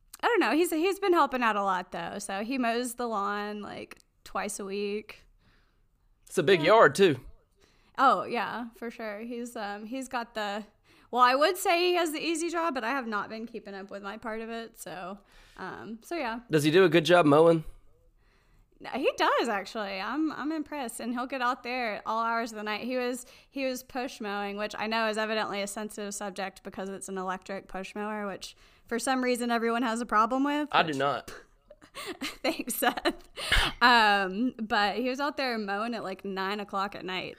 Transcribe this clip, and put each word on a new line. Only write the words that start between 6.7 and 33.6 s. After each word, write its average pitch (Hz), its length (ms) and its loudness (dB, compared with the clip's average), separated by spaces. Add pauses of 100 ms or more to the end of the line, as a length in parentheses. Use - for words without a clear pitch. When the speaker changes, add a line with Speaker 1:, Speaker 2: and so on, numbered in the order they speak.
Speaker 2:
too. 170 260 4 (760)
Speaker 1:
Oh, 220 280 4
yeah, 226 420 -4 (100)
for 233 140 -10
sure. 214 300 -10
He's, 240 360 -10
um, 208 300 -8
he's 254 220 -8
got 233 260 -8
the, 208 280 -4 (480)
well, 240 120 6
I 247 120 8
would 339 220 4
say 349 320 2
he 359 60 4
has 330 180 2
the 302 100 -6
easy 330 280 -2
job, 330 240 -2
but 233 100 -4
I 226 60 -2
have 262 160 -4
not 208 240 -4
been 220 160 -10
keeping 196 280 -12
up 196 160 -12
with 196 120 -12
my 202 160 -10
part 226 240 -8
of 226 80 -10
it, 226 280 -10
so, 185 380 -12 (400)
um, 202 460 -12
so 339 140 -8
yeah. 240 240 -4 (100)
Speaker 2:
Does 147 140 4
he 156 60 4
do 185 140 8
a 170 60 6
good 160 160 4
job 175 180 8
mowing? 160 400 8 (1160)
Speaker 1:
No, - 100 -12
he 311 260 0
does, 403 320 2
actually. 196 520 -4
I'm, 277 300 -2
I'm 294 220 -6
impressed, 294 480 -6
and 226 120 -6
he'll 247 140 -4
get 262 160 -4
out 262 220 -2
there 240 320 -4
at - 100 -10
all 220 160 -2
hours 226 300 -2
of 214 60 -10
the 208 40 -8
night. 214 200 -4
He 254 140 -2
was, 247 300 -4 (240)
he 269 140 -6
was 254 180 -2
push 262 380 -8
mowing, 202 360 -4
which 208 220 -4
I 208 80 -4
know 220 220 0
is 214 100 -2
evidently 214 440 -2
a 208 40 -4
sensitive 208 480 -8
subject 196 480 -8
because 190 260 -10
it's 196 200 -10
an 190 100 -6
electric 185 480 -6
push 185 300 -10
mower, 214 320 -6
which - 260 -12 (320)
for 233 140 -2
some 262 240 0
reason 247 260 0
everyone 233 320 0
has 233 180 -2
a 240 60 -4
problem 233 380 2
with, 285 260 0
Speaker 2:
I 175 140 4
do 160 60 -4
Speaker 1:
which 139 60 -2
Speaker 2:
not. 135 360 -2 (500)
Speaker 1:
<laughs> - 400 -12 (220)
Thanks, 262 320 -2
Seth. - 380 0 (680)